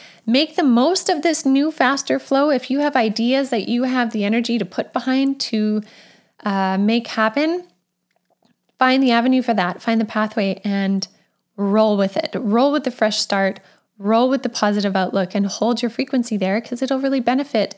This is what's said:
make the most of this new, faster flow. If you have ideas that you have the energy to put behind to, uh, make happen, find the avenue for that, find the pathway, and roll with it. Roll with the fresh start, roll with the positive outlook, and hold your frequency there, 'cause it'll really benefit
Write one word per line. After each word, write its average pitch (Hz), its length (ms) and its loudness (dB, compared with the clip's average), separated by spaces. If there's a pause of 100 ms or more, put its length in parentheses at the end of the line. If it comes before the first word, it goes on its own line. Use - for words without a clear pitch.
(260)
make 277 300 2
the 359 80 0
most 269 460 2
of 311 120 0
this 311 240 0
new, 277 260 2
faster 269 480 -2
flow. 277 300 0
If 254 200 -2
you 269 100 -2
have 294 160 0
ideas 240 540 0
that 220 200 -2
you 240 140 0
have 254 280 -2
the 208 140 -2
energy 233 320 0
to 202 80 -2
put - 260 -8
behind 269 500 -2
to, 214 400 -2 (640)
uh, 190 340 0
make 226 300 0
happen, 302 580 -2 (1120)
find 262 240 4
the 254 100 4
avenue 247 300 2
for 240 120 0
that, 185 280 -2
find 226 200 0
the 220 40 0
pathway, 214 600 -2
and 196 420 0 (480)
roll 208 420 2
with 196 200 0
it. - 200 -6
Roll 240 340 2
with 294 120 0
the 247 80 -2
fresh 214 260 0
start, 196 440 -2 (360)
roll 226 320 2
with 269 140 0
the 240 60 -2
positive 208 460 0
outlook, 185 380 -2
and 202 140 0
hold 233 340 -2
your 240 80 -2
frequency 247 460 -2
there, 190 240 0
'cause 240 220 -8
it'll 262 180 -2
really 269 220 0
benefit 247 560 0